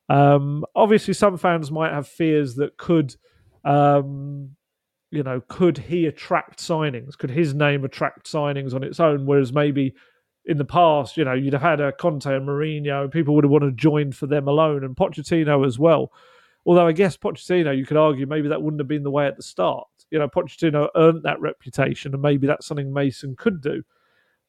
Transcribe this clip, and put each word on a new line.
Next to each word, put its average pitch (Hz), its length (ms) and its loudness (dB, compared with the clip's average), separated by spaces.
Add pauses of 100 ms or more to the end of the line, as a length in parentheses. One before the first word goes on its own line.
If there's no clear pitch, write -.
Um, 143 540 4 (120)
obviously, 208 380 4
some 196 240 0
fans 165 340 -2
might 160 200 -2
have 147 160 -6
fears 151 480 0
that 143 220 -6
could, 160 380 0 (500)
um, 143 840 0 (600)
you 147 120 -4
know, 131 260 -6
could 170 280 0
he 165 280 -4
attract - 540 -4
signings? 143 580 -6
Could 135 140 -6
his 147 220 0
name 143 300 0
attract - 480 -8
signings 139 420 -4
on 131 100 -6
its - 160 -8
own? 147 260 2
Whereas 139 260 2
maybe 139 440 0 (500)
in 160 120 -2
the 139 80 -2
past, 156 520 2
you 156 80 0
know, 131 80 -2
you'd 135 200 -2
have 135 80 0
had 156 200 2
a 139 100 -2
Conte 143 420 -4
and 135 140 -4
Mourinho, 143 560 -4
and 135 80 -8
people 147 240 0
would 147 80 6
have 139 80 4
wanted 143 200 4
to 117 120 -8
join 147 300 2
for 143 140 -8
them 139 200 -2
alone, 147 380 0
and 131 100 -10
Pochettino 151 720 0
as 120 120 -2
well. 143 360 2 (520)
Although 175 220 6
I 165 60 2
guess 185 240 0
Pochettino, 170 600 -2
you 131 80 -4
could 151 120 -2
argue 151 300 2
maybe 147 220 -2
that 151 120 -4
wouldn't 151 180 -4
have 139 80 -6
been 147 160 -4
the 139 80 -4
way 143 160 0
at 139 80 -6
the - 80 -18
start. 160 440 -4 (220)
You 156 100 -2
know, 143 100 -2
Pochettino 151 640 -2
earned 160 280 4
that 151 180 -4
reputation, 139 720 -4
and 135 80 -6
maybe 143 260 2
that's - 180 -2
something 139 280 -8
Mason 139 420 -4
could 190 260 -4
do. 139 220 -6 (640)